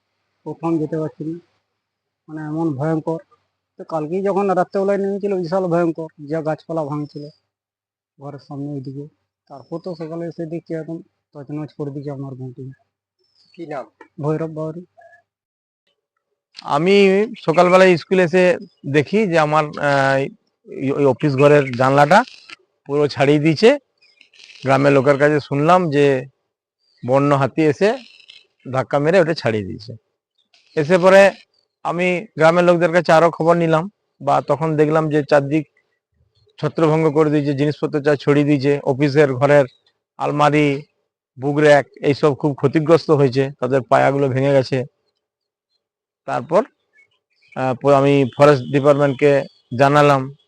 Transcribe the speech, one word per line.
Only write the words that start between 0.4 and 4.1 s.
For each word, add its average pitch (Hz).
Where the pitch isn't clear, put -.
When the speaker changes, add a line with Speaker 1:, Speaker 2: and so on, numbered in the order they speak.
Speaker 1:
কোথাও 160
যেতে 156
পারছি 156
না, 165
মানে 156
এমন 156
ভয়ঙ্কর। 156
তো 185
কালকেই 165